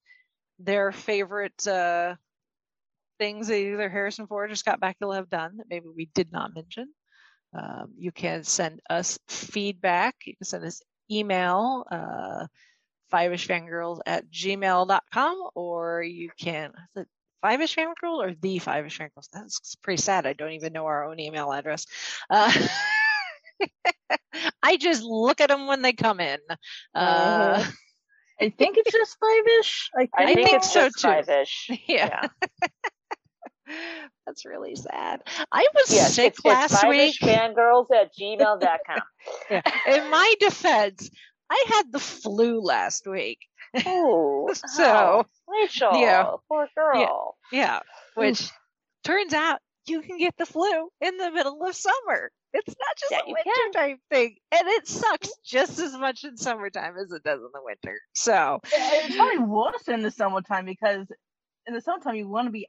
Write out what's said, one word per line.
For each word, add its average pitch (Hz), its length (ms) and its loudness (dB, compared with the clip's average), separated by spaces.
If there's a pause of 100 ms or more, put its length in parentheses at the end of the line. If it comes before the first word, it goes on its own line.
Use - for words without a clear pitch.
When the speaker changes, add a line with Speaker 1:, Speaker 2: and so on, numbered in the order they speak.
(600)
Speaker 1:
their 196 320 -2
favorite, 202 760 -6
uh, 175 480 -2 (1000)
things 214 300 -6
that 220 100 -2
either 202 320 -4
Harrison 202 380 -6
Ford 208 240 -8
or 208 40 -12
Scott - 260 -4
Bakula 196 340 -4
have 185 140 -8
done 170 280 -8
that 220 120 -18
maybe 170 260 -12
we 165 180 -12
did 170 200 -2
not - 200 -8
mention, 175 360 -16 (680)
um, - 400 -14
you 175 140 -10
can 165 320 -8
send 160 460 -4
us 175 280 -4 (120)
feedback. 196 840 -4 (100)
You - 100 -16
can 185 100 -18
send 170 200 -10
us 170 160 -14 (280)
email, 208 800 -2
uh, - 580 -10 (640)
five-ish 175 360 -2
fangirls 170 580 -6
at 170 240 -4
gmail 185 600 0
dot 196 140 2 (100)
com, 330 280 0 (140)
or 170 480 -6
you 170 340 -12
can, 160 340 -8 (240)
is 190 80 -10
it - 40 -16 (340)
five-ish 262 340 0
fangirl 330 460 -4
or 180 200 -4
the 190 180 -4
five-ish 147 400 -6
fangirls? 147 320 -16
That's - 440 -14
pretty 180 260 -6
sad. 185 240 0
I 135 80 -2
don't 151 200 -10
even 160 200 -10
know 160 140 -6
our 147 180 -4
own 160 160 -12
email 151 320 -8
address. 147 320 -8 (440)
Uh, 208 220 4 (1120)
<laughs> - 80 -2 (920)
I 311 160 6
just 277 260 0
look 226 380 0
at 285 100 4
'em 277 160 0
when 269 140 0
they 254 120 4
come 220 260 0
in. 147 200 -2 (540)
Uh, 170 680 4
Speaker 2:
Mm-hmm. - 80 -4 (720)
Speaker 3:
I 214 80 2
think 320 280 2
it's 440 140 4
just 440 260 2
five-ish. 453 800 4
I - 180 2
Speaker 2:
I - 120 4
Speaker 3:
think - 140 6
Speaker 2:
think - 80 6
Speaker 1:
I - 40 8
think - 60 8
Speaker 2:
it's - 160 2
Speaker 1:
so, 277 160 6
Speaker 2:
just 233 100 -6
Speaker 1:
too. - 80 2
Speaker 2:
five-ish. 151 720 2
Speaker 1:
<laughs> - 100 -12
Yeah. 226 400 0 (340)
Speaker 2:
Yeah. 349 60 0 (1000)
Speaker 1:
<laughs> 320 400 -12 (180)
That's - 200 -16
really - 300 -12
sad. - 460 -8 (300)
I 494 220 6
was 554 180 6
Speaker 2:
Yes, 381 240 6
Speaker 1:
sick 240 180 6
Speaker 2:
it's, - 60 -18
it's - 60 -6
Speaker 1:
last 247 420 6
week. 285 280 6
Speaker 2:
five-ish - 60 -12
fangirls 233 760 4
at 196 240 4
gmail 208 400 2
dot 165 260 2
com. 165 140 -4 (260)
Speaker 1:
<laughs> - 240 -14
Yeah. 185 120 0 (260)
In 294 240 4
my 381 280 6
defense, 233 720 2 (400)
I 480 200 2
had 403 220 2
the 277 80 -6
flu 226 600 0
last 123 460 -2
week. 139 320 -6 (460)
Speaker 2:
Oh, 185 680 2
Speaker 1:
<laughs> - 20 -6
So, 277 320 -2
Speaker 2:
oh, 214 400 6 (220)
Rachel, 349 520 2
Speaker 1:
yeah. 190 260 6 (240)
Speaker 2:
poor 302 160 0
Speaker 1:
Yeah. - 100 -10
Speaker 2:
girl. 262 640 0 (140)
Speaker 1:
Yeah. 202 260 0
Speaker 2:
Oof. - 40 -6 (340)
Speaker 1:
Which 214 340 0 (540)
turns 349 300 -2
out 302 260 0 (280)
you 320 140 -4
can 359 160 -14
get 339 200 -2
the 330 80 -4
flu 330 440 -2 (120)
in 370 160 -4
the 359 140 -4
middle 302 320 -4
of 370 120 -6
summer. 392 560 -2 (220)
It's - 140 -4 (120)
not - 180 -6
just 554 140 -6
Speaker 2:
Yeah, - 140 0
Speaker 1:
a - 20 -12
Speaker 2:
you - 60 -12
Speaker 1:
winter 339 180 -2 (120)
Speaker 2:
can. 415 100 -4
Speaker 1:
time 285 260 -2 (100)
thing. 240 260 0 (160)
And 339 180 2
it 440 180 0
sucks 415 420 -2 (140)
just 262 360 0
as 302 140 -6
much 262 300 -6
in 262 140 -16
summertime 202 600 -8
as 190 140 -10
it 160 120 -12
does 143 180 -2
in 123 120 -16
the 139 100 -16
winter. 104 360 -12 (140)
So 156 460 2 (120)
Speaker 3:
Yeah, 480 220 0
it's 311 220 0
probably 415 240 4
worse 226 480 -2
in 226 140 -2
the 214 100 -2
summertime 190 540 -2
because 196 420 -2 (600)
in 240 60 -8
the 233 80 -6
summertime 320 340 -4
you 202 140 -8
wanna 233 220 -4
be 214 180 -12